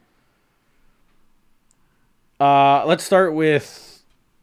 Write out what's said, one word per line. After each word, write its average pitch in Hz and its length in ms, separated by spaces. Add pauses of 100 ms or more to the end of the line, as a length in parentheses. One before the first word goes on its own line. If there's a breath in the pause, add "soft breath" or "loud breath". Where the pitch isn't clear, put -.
(2500)
Uh, 139 480
let's 165 160
start 185 320
with - 680 (380)